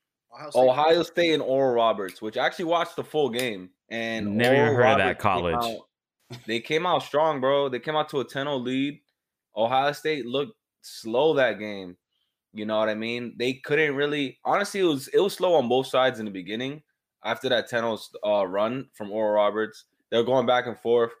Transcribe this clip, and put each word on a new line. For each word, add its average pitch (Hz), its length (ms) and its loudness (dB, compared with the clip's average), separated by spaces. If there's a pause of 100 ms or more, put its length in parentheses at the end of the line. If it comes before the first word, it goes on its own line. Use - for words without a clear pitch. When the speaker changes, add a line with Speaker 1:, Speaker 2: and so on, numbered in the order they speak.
(340)
Speaker 1:
Ohio 147 160 -16
State. 123 120 0
Speaker 2:
Ohio 151 420 4
State 170 300 0
and 143 100 0
Oral 131 320 2
Roberts, 104 460 0
which 110 160 -8
I 131 80 0
actually 170 200 -4
watched 170 300 0
the 151 80 -6
full 147 260 0
game. 113 400 -4 (200)
And 113 480 -4
Speaker 3:
Never 120 180 4
even 143 140 4
Speaker 2:
Oral - 60 2
Speaker 3:
heard 123 160 6
of - 80 4
that 92 240 0
Speaker 2:
Roberts - 0 -
came 87 380 0
Speaker 3:
college. 113 180 -6 (520)
Speaker 2:
out, 120 160 -16
they 113 140 -2
came 160 240 0
out 170 180 2
strong, 147 380 0
bro. 139 280 2
They 123 100 -4
came 151 180 -4
out 151 120 0
to 143 120 -2
a - 40 -4
ten 139 220 -6
oh 147 100 -2
lead. 131 440 -4 (540)
Ohio 131 360 2
State 143 360 -4
looked 135 280 -4 (260)
slow 131 540 0
that 120 220 2
game. 98 400 -12 (560)
You 107 120 -10
know 107 120 -2
what 110 120 2
I 107 60 -2
mean? 117 440 -8
They 127 140 -2
couldn't 147 420 0
really, 143 500 -4
honestly, 196 360 -2
it - 20 2
was, 139 260 0
it 147 100 2
was 190 140 2
slow 180 220 2
on 131 120 4
both 135 200 2
sides 127 320 2
in 107 60 -6
the 104 60 -8
beginning. 113 520 -8 (400)
After 117 260 -4
that 113 180 0
ten 117 160 -2
oh, 113 140 -2 (260)
uh, 104 220 2
run 110 480 -2
from 104 180 -12
Oral 107 220 0
Roberts, 107 520 0 (260)
they 117 60 2
were 117 60 4
going 127 220 2
back 123 220 2
and 110 120 -8
forth, 117 400 2